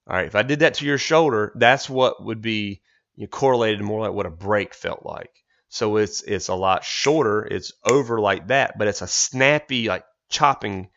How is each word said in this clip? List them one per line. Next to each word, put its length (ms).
All 80
right, 120
if 80
I 80
did 160
that 160
to 100
your 120
shoulder, 580
that's 340
what 340
would 180
be, 400
you 80
know, 40
correlated 540
more 200
like 120
what 120
a 60
break 420
felt 320
like. 260
So 280
it's, 240
it's 260
a 80
lot 300
shorter. 600
It's 280
over 360
like 260
that, 300
but 100
it's 140
a 60
snappy, 840
like, 160
chopping 680